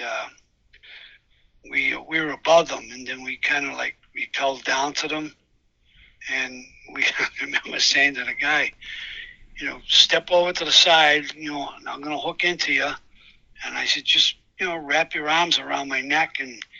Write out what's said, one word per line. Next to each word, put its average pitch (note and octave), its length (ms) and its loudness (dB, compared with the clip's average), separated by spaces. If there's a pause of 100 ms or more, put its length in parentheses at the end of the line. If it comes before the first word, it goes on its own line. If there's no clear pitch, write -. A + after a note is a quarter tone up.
uh, - 240 -6 (1400)
we, - 260 -2
we D#3+ 240 -4
were D3+ 120 -4
above D#3+ 360 6
them, - 240 -10
and B2+ 140 -14
then C3 180 -10
we B2+ 140 -10
kinda, C3 360 -2
like, B2+ 220 -6 (220)
repelled C3+ 460 -4
down C3+ 300 0
to D#3 140 -4
them. D3+ 260 -6 (1000)
And B2+ 320 -6 (280)
we, C3+ 120 -4
<laughs> - 140 0
I - 80 0 (180)
remember - 360 -4
saying C#3 360 4
to B2 80 -6
the A#2+ 100 -6
guy, C#3+ 380 0 (840)
you D3 80 -8
know, C3 120 -8 (100)
"Step - 420 4
over F3+ 220 6
to F3 120 -4
the D3+ 80 0
side, D3+ 640 6
you D3+ 180 -10
know, - 160 -6 (100)
and - 100 -14
I'm C#3+ 120 -10
gonna D3 180 -6
hook E3 260 -6
into E3+ 280 0
you." C3+ 180 0 (720)
And - 120 -8
I - 100 -2
said, - 180 0
"Just, - 320 4 (240)
you F#3+ 60 0
know, E3+ 100 -2
wrap D3+ 380 0
your D3+ 140 -4
arms E3 300 4
around C#3 300 -4
my C3+ 120 -2
neck D3 400 0
and C3 140 -10 (260)